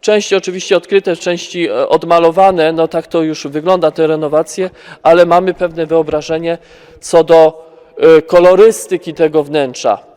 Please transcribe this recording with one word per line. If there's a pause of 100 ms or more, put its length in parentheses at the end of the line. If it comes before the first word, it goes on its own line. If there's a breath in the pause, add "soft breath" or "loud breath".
Części
oczywiście
odkryte,
części,
e,
odmalowane,
no,
tak
to
już
wygląda,
te
renowacje, (340 loud breath)
ale
mamy
pewne
wyobrażenie (420 soft breath)
co
do, (280 loud breath)
e,
kolorystyki
tego
wnętrza. (180)